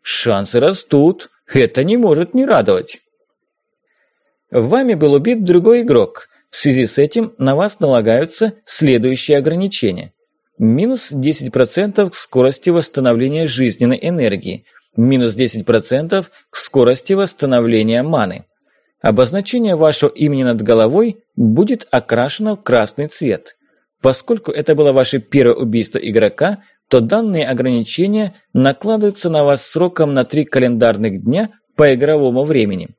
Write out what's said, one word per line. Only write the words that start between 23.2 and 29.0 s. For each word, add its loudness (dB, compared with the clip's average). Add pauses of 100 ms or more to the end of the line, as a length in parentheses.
Поскольку -2
это 0
было 4
ваше 2
первое 2
убийство -4
игрока, -2 (260)
то 4
данные -2
ограничения -2 (180)
накладываются 0